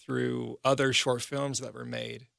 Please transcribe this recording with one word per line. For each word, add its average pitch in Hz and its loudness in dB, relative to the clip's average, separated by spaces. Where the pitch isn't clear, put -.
through 123 -2
other 135 4
short 123 2
films 139 -4
that 123 -8
were 123 -10
made 117 -8